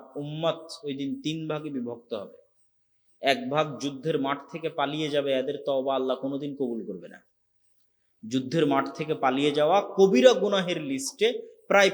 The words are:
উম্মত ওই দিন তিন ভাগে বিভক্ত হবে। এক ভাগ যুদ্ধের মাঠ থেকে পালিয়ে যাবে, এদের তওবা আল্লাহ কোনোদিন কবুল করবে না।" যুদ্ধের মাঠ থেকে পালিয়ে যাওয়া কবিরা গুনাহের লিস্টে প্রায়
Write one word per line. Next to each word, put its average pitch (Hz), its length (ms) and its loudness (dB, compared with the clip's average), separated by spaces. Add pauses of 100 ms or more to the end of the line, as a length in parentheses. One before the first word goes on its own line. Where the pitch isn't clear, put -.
(160)
উম্মত 156 540 -4 (140)
ওই 143 100 -6
দিন 139 280 -6
তিন 160 260 -4
ভাগে 151 220 -6
বিভক্ত 120 440 -8
হবে। 98 240 -8 (840)
এক 127 280 0
ভাগ 147 300 -2
যুদ্ধের 143 400 -4
মাঠ 135 180 -2 (140)
থেকে 160 180 -8
পালিয়ে 151 400 -2
যাবে, 139 240 0
এদের 135 320 -2
তওবা 135 300 0
আল্লাহ 131 220 0
কোনোদিন 139 380 -6
কবুল 117 300 -4
করবে 90 220 -12
না।" - 140 -20 (1080)
যুদ্ধের 131 380 0
মাঠ 135 300 0
থেকে 156 200 -4
পালিয়ে 135 360 2
যাওয়া 156 300 4
কবিরা 233 520 6
গুনাহের 190 480 0
লিস্টে 143 760 -4 (120)
প্রায় 196 260 6